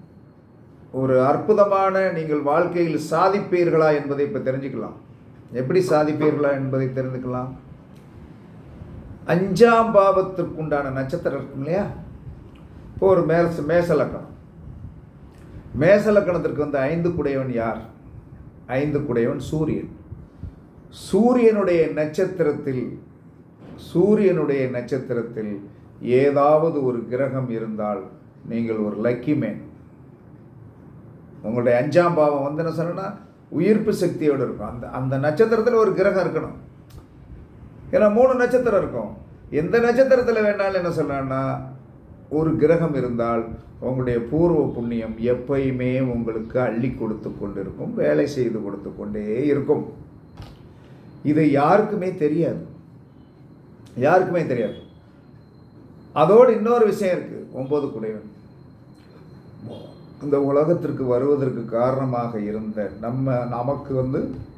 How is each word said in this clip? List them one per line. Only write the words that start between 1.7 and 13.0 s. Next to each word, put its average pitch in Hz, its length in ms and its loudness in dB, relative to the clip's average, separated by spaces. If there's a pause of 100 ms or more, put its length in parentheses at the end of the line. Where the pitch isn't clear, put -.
நீங்கள் 156 300 -2
வாழ்க்கையில் 165 580 0 (120)
சாதிப்பீர்களா 160 880 2
என்பதை 143 240 -2
இப்ப 127 260 -4
தெரிஞ்சுக்கலாம். 120 440 -6 (560)
எப்படி 135 380 0
சாதிப்பீர்களா 151 600 2
என்பதை 135 360 -2
தெரிந்துக்கலாம். 127 640 -6 (1800)
அஞ்சாம் 208 680 4
பாவத்திற்குண்டான 170 960 0
நட்சத்திரம் 135 480 -4
இருக்கும் 135 240 -10
இல்லையா? 180 220 -2 (1080)
இப்போ 185 140 2